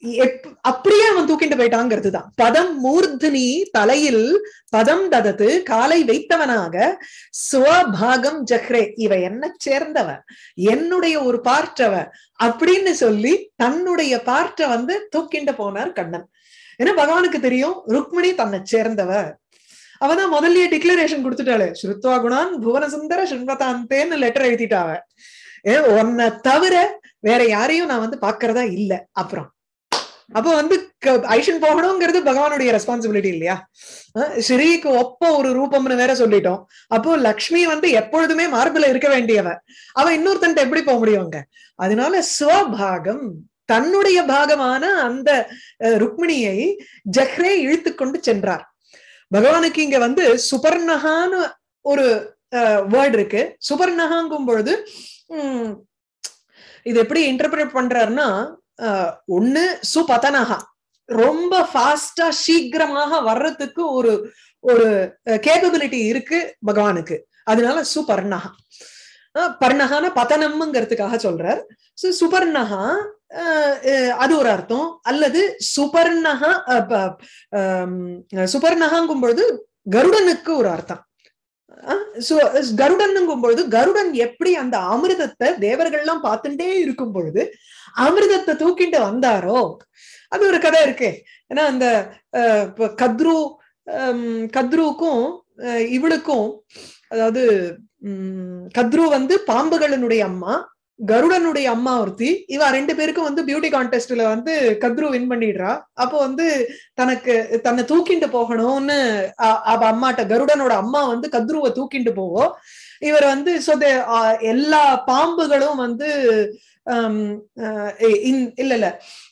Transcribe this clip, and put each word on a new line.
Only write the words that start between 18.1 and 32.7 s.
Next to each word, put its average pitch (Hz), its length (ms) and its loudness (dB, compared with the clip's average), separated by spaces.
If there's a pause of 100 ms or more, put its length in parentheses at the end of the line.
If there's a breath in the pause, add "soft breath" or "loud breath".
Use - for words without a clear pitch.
தன்னை 202 260 -4 (120)
சேர்ந்தவ. 202 640 -2 (640 soft breath)
அவதான் 339 320 0
முதல்லயே 349 360 4
டிக்ளரேஷன் 320 560 2
கொடுத்துட்டாளே, 240 580 -2
"ஸ்ருத்வா 226 380 0
குணான் 277 400 -2
புவன 254 280 0
சுந்தர 311 360 -4
ஸ்ருண்வதாந்தேன்னு" 269 920 -4
லெட்டர் 262 260 0
எழுதிட்டாவ. 214 540 0 (720 loud breath)
ஏ, 247 100 4
உன்னை 233 520 2 (120)
தவிர 359 580 2 (180 soft breath)
வேற 240 260 2
யாரையும் 262 420 0
நான் 233 220 -4
வந்து 254 120 -8
பாக்குறதா 226 520 -2
இல்ல. 190 400 -4
அப்புறம் 180 420 -8 (800)
அப்போ 226 220 2
வந்து 311 440 0
க-, 262 120 0
ஐஷன் 254 520 2
போகணுங்கிறது 339 600 2
பகவானுடைய 269 560 2